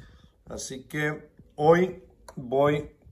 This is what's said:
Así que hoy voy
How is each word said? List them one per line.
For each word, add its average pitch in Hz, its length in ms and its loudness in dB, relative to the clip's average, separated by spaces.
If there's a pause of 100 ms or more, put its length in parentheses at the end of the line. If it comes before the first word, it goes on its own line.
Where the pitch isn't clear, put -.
(480)
Así 123 360 -14
que 151 460 -6 (240)
hoy 170 480 2 (320)
voy 143 560 0 (220)